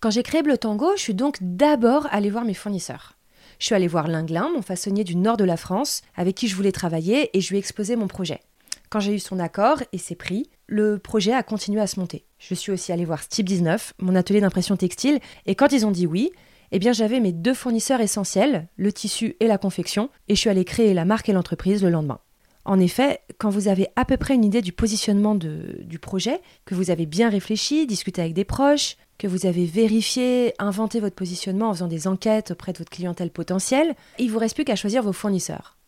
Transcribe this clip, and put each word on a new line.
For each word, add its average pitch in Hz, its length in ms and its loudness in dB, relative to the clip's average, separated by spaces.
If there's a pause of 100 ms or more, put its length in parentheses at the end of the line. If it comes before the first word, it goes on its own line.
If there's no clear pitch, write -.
Quand 220 100 2
j'ai 233 120 0
créé 311 180 0
Bleu 294 160 2
Tango, 233 380 0
je 381 60 -4
suis 226 120 -2
donc 269 280 -2
d'abord 247 720 4
allée 208 180 0
voir 233 160 -4
mes 214 80 -2
fournisseurs. - 640 -8 (400)
Je - 80 -6
suis 226 100 2
allée 180 140 4
voir 160 180 0
Linguelin, 165 480 -2
mon 262 60 -2
façonnier 196 420 -2
du 175 140 -2
nord 214 180 2
de 214 80 2
la 180 140 2
France, - 460 -4 (120)
avec 180 200 -2
qui 240 120 -4
je 190 80 -2
voulais 196 160 0
travailler, 185 680 0
et 190 40 2
je 165 80 -4
lui 190 80 0
ai - 20 2
exposé 214 380 -4
mon 214 100 -2
projet. 175 320 -6 (500)
Quand 214 120 -2
j'ai 202 120 0
eu 208 60 -2
son 185 200 -8
accord 214 520 0
et 190 60 -6
ses - 180 -10
prix, 214 340 -6 (180)
le 208 320 0
projet 208 340 0
a 262 100 2
continué 208 380 -2
à 202 60 0
se - 120 -6
monter. 175 240 -8 (140)
Je - 180 -8
suis - 160 -6
aussi 185 220 -4
allée 170 100 -2
voir 165 180 -4
Style - 220 -4
dix-neuf, 180 560 0
mon 185 160 2
atelier 185 240 4
d'impression 190 380 2
textile, 247 420 0 (260)
et 190 100 0
quand 285 180 4
ils 233 120 4
ont 208 60 2
dit 175 160 0
oui, 202 240 0 (400)
eh 196 80 0
bien 233 140 4
j'avais 220 260 2
mes 196 140 2
deux 170 200 0
fournisseurs 247 460 -2
essentiels, 214 800 0
le 202 160 0
tissu - 480 -4
et 226 60 4
la 208 100 4
confection, 196 520 -2 (200)
et 208 60 4
je 185 40 2
suis 226 100 2
allée 185 140 4
créer 214 300 4
la 175 100 2
marque 214 240 0
et 214 60 2
l'entreprise 190 500 0
le 185 60 4
lendemain. 151 320 -2 (420)
En 190 160 2
effet, 240 400 2 (180)
quand 214 120 -2
vous 202 180 0
avez 190 200 2 (100)
à 247 80 2
peu 262 100 2
près 269 200 0
une 233 100 4
idée 208 160 2
du 180 100 -4
positionnement 214 640 0
de, 160 460 -6
du 165 180 -14
projet, 214 400 -4 (260)
que 190 100 -6
vous 180 140 -2
avez 170 160 0
bien 180 240 2
réfléchi, 220 560 0
discuté 190 360 -4
avec 165 120 -2
des 190 120 0
proches, 285 500 2 (220)
que 208 100 -6
vous 185 180 -2
avez 175 200 2
vérifié, 226 960 2
inventé 208 420 -2
votre 202 140 -4
positionnement 190 540 -4
en 208 40 -2
faisant 175 140 -4
des 165 200 -4
enquêtes 214 440 0
auprès 180 200 -8
de 165 60 -8
votre 170 140 -14
clientèle 175 400 -6
potentielle, 262 640 0 (220)
il 233 140 0
vous 220 80 0
reste 226 160 0
plus 302 80 -2
qu'à 247 140 0
choisir 220 260 0
vos 208 80 0
fournisseurs. - 680 -4 (100)